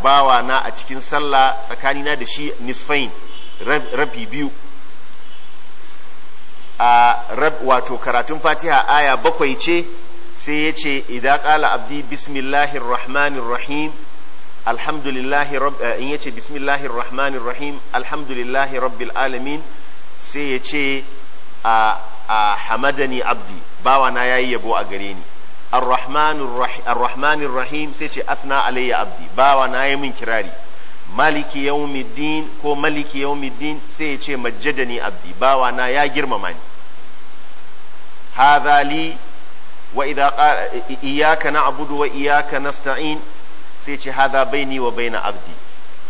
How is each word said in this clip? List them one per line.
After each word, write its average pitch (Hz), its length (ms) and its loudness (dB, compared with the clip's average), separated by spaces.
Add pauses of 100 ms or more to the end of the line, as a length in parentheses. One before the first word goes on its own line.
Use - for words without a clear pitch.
bawa 135 420 4
na 131 200 0
a 120 80 -2
cikin - 300 -2
sallah 139 600 2
tsakanina 143 540 0
da 123 80 -2
shi 147 340 -2
nisfain, 127 500 0 (560)
rab-, 143 280 0
rabi 127 320 0
biyu." 135 260 0 (2250)
A 120 360 6 (200)
rab-, 147 280 0
wato 127 340 2
karatun 131 420 0
Fatiha 151 480 2
aya 143 300 4
bakwai 135 400 0
ce, 170 280 0 (500)
sai 151 320 -2
ya 160 60 0
ce, 139 340 0
"Idza 123 320 2
qala 151 320 2
abdi 143 320 -2
bismillahir 139 800 0
rahmanir 131 640 0
rahim, 147 440 -2 (760)
alhamdulillahi 139 920 0
rabb-," 139 220 0
eh, 117 220 0
in 135 60 -2
ya 147 80 -2
ce, 139 140 -2
"Bismillahir 139 600 -2
rahmanir 131 520 -2
rahim, 143 360 -2 (140)
alhamdulillahi 135 840 0
rabbil 120 360 -2
alamin," 131 480 -2 (560)
sai 143 360 -2
ya 127 40 0
ce, 139 440 0 (600)
a, 110 320 4 (320)
a, 107 280 2
"Hamadani 131 680 0
abdi, 113 320 0 (280)
bawa 131 280 4
na 123 120 0
yayi 127 280 2
yabo 110 240 0
a 101 80 0
gare 98 320 -2
ni. 92 80 -2 (480)
Ar-rahmanir 131 760 0
rahi-, 120 400 -2
ar-rahmanir 131 640 0
rahim," 135 420 -2
sai 156 140 -2
ce, - 160 -2
"Athna 139 400 0
alayya 127 400 0
abdi, - 320 -2
bawa 135 320 4
na 123 160 0
yayi 139 160 0
min 135 140 -2
kirari. 110 360 0 (640)
Maliki 143 540 0
yawmiddin," 147 800 0 (140)
ko 147 140 0
"Maliki 147 460 0
yawmiddin," 143 600 -2 (100)
sai 151 240 -2
ya - 20 -2
ce, 143 200 -2
"Majjadani 120 640 0
abdi, - 320 -2
bawa 127 360 2
na 127 160 0
ya 143 200 2
girmama 123 480 -2
ni." - 40 -2 (1800)
"Hadha 143 480 6
li 156 340 0 (760)
wa 135 120 0
idha 139 260 2
qala - 380 2 (200)
i-, 131 120 -2
iyyaka 147 500 2
na'budu 143 480 0
wa 147 80 0
iyyaka 143 520 0
nasta'in," 143 600 -2 (600)
sai 143 180 -2
ce, 135 140 -2
"Hadha 135 340 2
baini 135 340 0
wa 120 120 0
baina 117 300 -2
abdi." - 320 -2 (560)